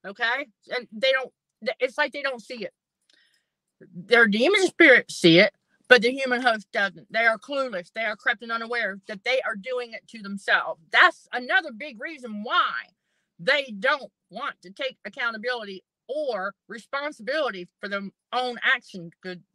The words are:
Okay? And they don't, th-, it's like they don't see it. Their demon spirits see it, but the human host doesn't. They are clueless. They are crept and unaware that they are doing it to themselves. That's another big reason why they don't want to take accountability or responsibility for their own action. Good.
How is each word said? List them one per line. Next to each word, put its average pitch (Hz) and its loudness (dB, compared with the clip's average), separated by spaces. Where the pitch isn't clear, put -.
Okay? 233 -4
And 240 -6
they 262 0
don't, 262 -2
th-, 240 -4
it's 254 -2
like 294 0
they 285 -8
don't 262 -4
see 233 -10
it. - -12
Their 233 4
demon 320 4
spirits 262 6
see 165 8
it, 214 4
but 247 8
the 240 2
human 254 -4
host 226 0
doesn't. 190 -4
They 339 0
are 220 2
clueless. 254 -8
They 226 -6
are 214 -4
crept 240 -4
and 233 -8
unaware 226 -4
that 208 -12
they 254 0
are 214 -6
doing 240 -8
it 214 -18
to 226 -16
themselves. 196 -2
That's 320 4
another 285 -2
big 226 -12
reason 247 -10
why 247 -2
they 262 -2
don't 262 -2
want 240 -10
to 180 -20
take 262 -10
accountability 220 -6
or 226 -4
responsibility 240 -6
for 208 -10
their 202 -6
own 247 -4
action. 214 -4
Good. 185 -12